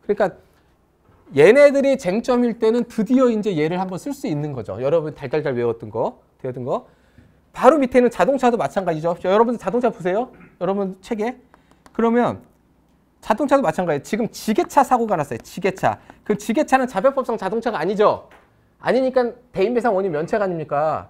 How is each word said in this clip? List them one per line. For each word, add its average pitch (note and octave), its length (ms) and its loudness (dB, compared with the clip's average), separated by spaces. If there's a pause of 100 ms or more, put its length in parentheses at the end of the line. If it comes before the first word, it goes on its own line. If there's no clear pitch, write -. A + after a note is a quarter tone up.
그러니까 G#3 340 -2 (960)
얘네들이 C4+ 640 6
쟁점일 A#3 640 -2
때는 A#3 260 0
드디어 B3 460 2
이제 G#3 260 -2
얘를 D#3+ 240 0
한번 F#3 180 -6
쓸 C#4+ 140 -8
수 - 140 -10
있는 D3+ 260 -4
거죠. A2 300 -8
여러분 D3+ 320 0
달달달 D3 400 -4
외웠던 A#2 360 -2
거, C3 300 -6 (220)
외웠던 B2+ 220 -8
거. F3 220 -6 (680)
바로 C4+ 240 4
밑에 B3+ 220 2
있는 B3 100 2
자동차도 A#3+ 480 0
마찬가지죠. E3+ 640 -2
자, F#3 120 0
여러분 A3+ 240 2
자동차 A#3 320 -2
보세요. F#3 420 -4 (300)
여러분 F#3+ 400 -4
책에. A#3+ 380 -6 (560)
그러면 A3+ 480 0 (800)
자동차도 C#4 400 0
마찬가지예요. D#3+ 400 -2
지금 A3 260 -4
지게차 C4+ 560 0
사고가 A3+ 320 0
났어요. C#3 220 -4
지게차. F3 640 -4 (220)
그 G#3 140 -2
지게차는 C4 500 0
자별법상 B3 520 -2
자동차가 G#3 400 -4
아니죠. F3+ 500 0 (520)
아니니까 B3 520 0 (200)
대인배상 A3 440 0
원인 F#3+ 160 -2
면책 E3+ 300 -2
아닙니까? D3+ 680 -4